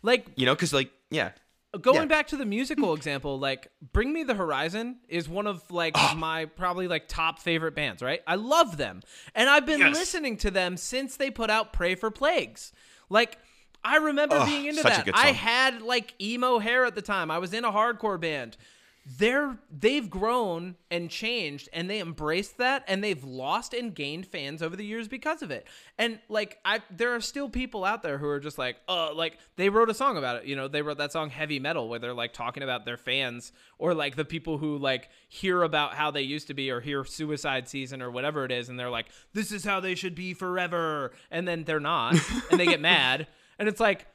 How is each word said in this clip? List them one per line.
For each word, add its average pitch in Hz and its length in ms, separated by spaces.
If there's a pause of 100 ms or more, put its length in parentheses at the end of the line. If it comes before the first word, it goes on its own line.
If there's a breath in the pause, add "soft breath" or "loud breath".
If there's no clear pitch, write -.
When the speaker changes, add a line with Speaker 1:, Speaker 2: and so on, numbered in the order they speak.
Speaker 1:
Like, 233 340
Speaker 2:
You 127 100
know, 131 100
'cause, 151 180
like, 135 180 (180)
yeah. 120 220 (500)
Speaker 1:
going 262 200
Speaker 2:
Yeah. 320 40
Speaker 1:
back 302 220
to 302 100
the 269 80
musical 220 480
example, 143 460
like, 135 280 (260)
Bring 247 200
Me 320 100
the 262 120
Horizon 185 720
is 165 200
one 190 180
of, 196 260
like, 170 260
Speaker 2:
Ah. 143 200
Speaker 1:
my 160 280
probably, 180 420
like, 160 200
top 160 320
favorite 160 360
bands, 135 260
right? 135 240
I 170 100
love 240 420
them. 101 240 (340 loud breath)
And 247 140
I've 285 160
been 302 160
Speaker 2:
Yes. 285 140
Speaker 1:
listening 311 420
to 202 140
them 180 260
since 262 400
they 277 120
put 226 200
out 220 240
Pray 180 220
for 220 160
Plagues. 254 600 (380 soft breath)
Like, 226 280 (460 soft breath)
I 254 140
remember 294 400
Speaker 2:
Ugh, 277 100
Speaker 1:
being 285 180
into 302 160
Speaker 2:
such 233 120
a - 40
Speaker 1:
that. 156 80
Speaker 2:
good 190 100
Speaker 1:
I 233 120
Speaker 2:
song. 277 80
Speaker 1:
had, 233 460
like, 240 400
emo 240 380
hair 240 260
at 240 100
the 208 60
time. 185 280
I 160 80
was 180 160
in 233 120
a 226 60
hardcore 214 480
band, 147 360 (600 soft breath)
they're, 247 400 (140)
they've 220 360
grown 185 680 (160)
and 170 180
changed, 196 640
and 170 160
they 214 100
embraced 165 600
that, 262 280
and 196 160
they've 185 200
lost 139 500
and 233 220
gained 156 320
fans 151 340
over 165 140
the 202 100
years 220 220
because 311 340
of 233 80
it. 127 160 (320 soft breath)
And, 226 220 (100)
like, 214 340
I, 208 180 (140)
there 240 200
are 233 60
still 277 280
people 247 360
out 214 180
there 143 160
who 147 80
are 143 120
just 143 200
like, 127 180 (100)
"Uh," 165 280
like, 160 240 (160 soft breath)
they 185 140
wrote 220 200
a 214 60
song 262 220
about 127 200
it, 113 80
you 139 100
know, 135 120
they 147 160
wrote 147 160
that 147 120
song 156 200
Heavy 143 280
Metal, 135 300
where 117 80
they're, 120 160
like, 120 200
talking 123 280
about 123 240
their 120 120
fans, 123 540 (280 soft breath)
or, 180 160
like, 143 200
the 151 100
people 160 340
who, 151 180
like, 135 320 (180 soft breath)
hear 180 360
about 151 320
how 151 160
they 143 100
used 143 260
to 143 60
be, 135 160
or 120 100
hear 139 240
Suicide 147 640
Season 135 360
or 123 80
whatever 139 340
it 127 60
is, 123 180
and 123 100
they're 123 120
like, 117 160 (260 soft breath)
"This 208 180
is 202 140
how 202 140
they 185 160
should 180 180
be 180 220
forever," 170 800 (180 soft breath)
and 175 160
then 170 160
they're 156 160
not, 143 340
Speaker 3:
<laughs> 175 380
Speaker 1:
and 359 80
they 180 80
get 233 140
mad, 147 440 (320 soft breath)
and 208 100
it's 214 120
like 208 360